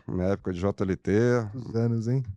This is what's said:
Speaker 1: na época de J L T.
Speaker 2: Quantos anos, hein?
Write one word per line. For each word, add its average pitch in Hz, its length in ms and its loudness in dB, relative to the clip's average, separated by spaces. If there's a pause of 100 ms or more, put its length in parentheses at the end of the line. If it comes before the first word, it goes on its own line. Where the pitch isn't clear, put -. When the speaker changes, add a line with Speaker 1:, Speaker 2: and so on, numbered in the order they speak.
Speaker 1:
na 90 200 0
época 98 260 0
de 87 80 -6
J 101 240 0
L 95 120 0
T. - 140 -4 (400)
Speaker 2:
Quantos 117 240 -10
anos, 113 320 0
hein? 131 160 0 (140)